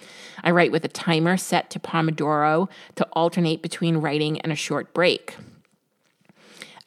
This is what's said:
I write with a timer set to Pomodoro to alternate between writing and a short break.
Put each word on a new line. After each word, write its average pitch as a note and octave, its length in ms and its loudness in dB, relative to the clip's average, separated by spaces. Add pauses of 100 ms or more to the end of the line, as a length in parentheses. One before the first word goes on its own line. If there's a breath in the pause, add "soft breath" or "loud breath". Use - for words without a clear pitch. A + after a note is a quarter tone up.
(420 loud breath)
I E3 80 2
write E3+ 220 6
with D#3+ 120 0
a - 40 -4
timer E3+ 480 2
set - 340 -2
to - 80 -10
Pomodoro D#3 880 0 (280 loud breath)
to - 160 0
alternate E3 500 0
between E3 360 0
writing D3+ 420 -2
and - 100 -6
a D3+ 60 -2
short - 360 -6
break. - 440 0 (1500 loud breath)